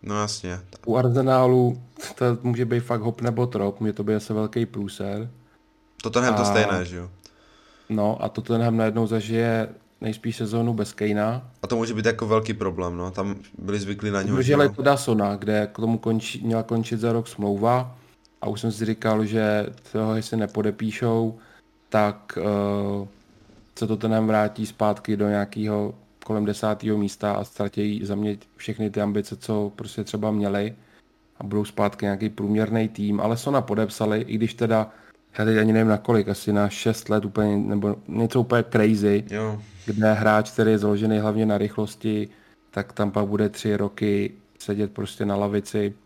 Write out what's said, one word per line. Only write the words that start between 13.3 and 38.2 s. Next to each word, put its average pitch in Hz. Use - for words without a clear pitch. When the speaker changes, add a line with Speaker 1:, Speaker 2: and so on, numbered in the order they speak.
Speaker 1:
byli 101
zvyklí 101
na 101
něho, 117
že 135
Speaker 2:
Udrželi 143
Speaker 1:
jo? 135
Speaker 2:
Dawsona, 110
kde 104
k -
tomu 113
končí, 113
měla 113
končit 113
za 117
rok 117
smlouva. 110
A 98
už 104
jsem 117
si 107
říkal, 110
že 107
toho, 110
jestli 110
nepodepíšou, 113
tak, 104
eh, 101
se 113
Tottenham 110
vrátí 107
zpátky 107
do 104
nějakého 104
kolem 107
desátého 104
místa 101
a 101
ztratí 104
za 101
mě 104
všechny 107
ty 104
ambice, 101
co 104
prostě 104
třeba 107
měli. 101
A -
budou 104
zpátky 101
nějaký 101
průměrný 107
tým. 104
Ale 110
Sona 139
podepsali, 107
i 113
když 110
teda, 110
já 110
teď 110
ani 110
nevím 110
na 107
kolik, 107
asi 101
na 101
šest -
let 107
úplně, 104
nebo 101
něco 113